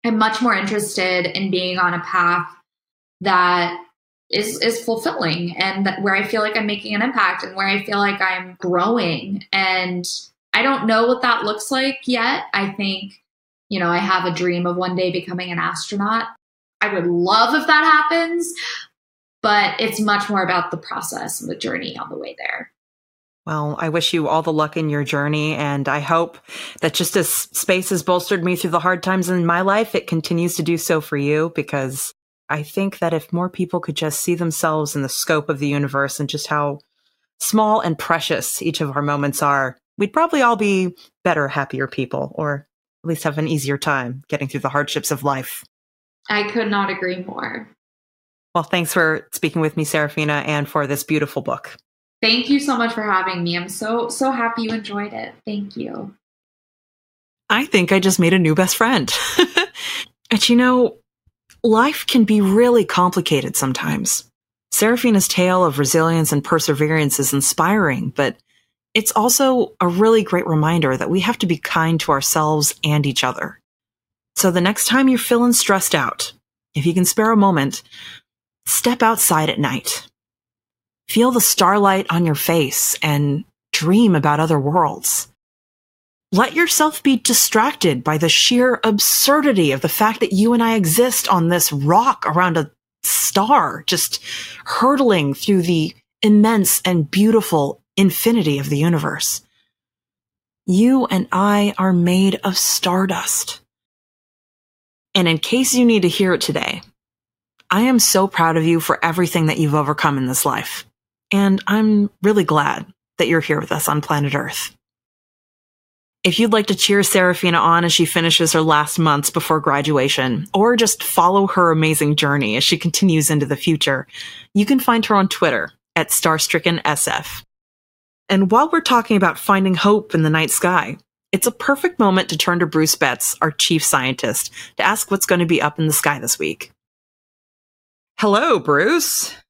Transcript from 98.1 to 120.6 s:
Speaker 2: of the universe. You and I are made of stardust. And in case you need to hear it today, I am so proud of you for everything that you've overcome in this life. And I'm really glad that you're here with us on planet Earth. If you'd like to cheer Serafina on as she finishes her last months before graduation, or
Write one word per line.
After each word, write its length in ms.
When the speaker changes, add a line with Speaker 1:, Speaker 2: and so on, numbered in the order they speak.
Speaker 2:
of 100
the 80
universe. 640
You 400
and 240
I 480
are 120
made 520
of 120
stardust. 1040
And 120
in 120
case 340
you 120
need 180
to 40
hear 280
it 60
today, 420
I 100
am 160
so 300
proud 300
of 60
you 160
for 240
everything 440
that 100
you've 160
overcome 460
in 80
this 180
life. 400
And 360
I'm 420
really 220
glad 420
that 100
you're 140
here 180
with 120
us 160
on 140
planet 340
Earth. 400
If 160
you'd 120
like 160
to 80
cheer 260
Serafina 560
on 280
as 80
she 120
finishes 480
her 80
last 380
months 300
before 320
graduation, 920
or 220